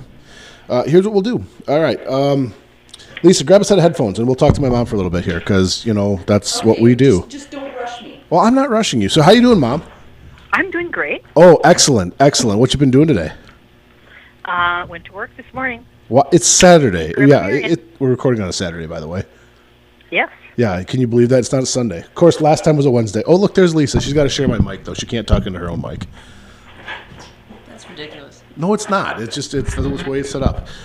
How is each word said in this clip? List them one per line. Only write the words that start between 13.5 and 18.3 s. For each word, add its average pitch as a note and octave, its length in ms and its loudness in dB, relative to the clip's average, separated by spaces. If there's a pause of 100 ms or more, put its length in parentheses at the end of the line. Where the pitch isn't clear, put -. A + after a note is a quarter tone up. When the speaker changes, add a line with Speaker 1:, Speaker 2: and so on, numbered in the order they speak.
Speaker 3:
Uh, F3 440 -2
went E3+ 180 -18
to - 60 -20
work G#3 240 -14
this - 160 -20
morning. B3 320 -10 (240)
Speaker 1:
What? G#2+ 240 2
It's E3+ 140 2
Saturday. A2+ 680 4
Speaker 3:
Good C#3 160 2
Speaker 1:
Yeah, C#3+ 140 6
Speaker 3:
morning. A#2 220 -4
Speaker 1:
it, D#3+ 80 -2
it, - 260 -8
we're C3+ 120 -2
recording A#2+ 320 -2